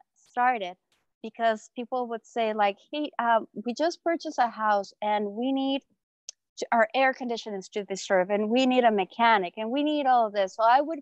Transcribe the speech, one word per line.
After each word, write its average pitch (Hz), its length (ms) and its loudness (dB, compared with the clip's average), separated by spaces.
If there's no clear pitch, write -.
started. 240 600 -2
Because 226 540 -2
people 247 340 -6
would 226 160 -10
say, 220 280 -2
like, 202 240 0
"Hey, 294 260 -6
um, 233 300 2
we 240 80 -4
just 320 300 -2
purchased 320 360 -4
a 240 100 2
house 208 420 0
and 208 300 -2
we 240 220 -2
need 269 280 -2
to, - 140 -8
our 226 220 2
air 262 200 2
conditioners 226 560 -8
to 208 160 -8
be 196 100 -8
served, 185 340 0
and 208 200 0
we 254 160 2
need 254 180 2
a 233 80 6
mechanic, 202 640 0
and 220 160 -8
we 285 120 -2
need 294 220 -2
all 247 220 4
of 202 60 -8
this." 196 220 -2
So 220 80 -4
I 240 180 6
would 302 200 -6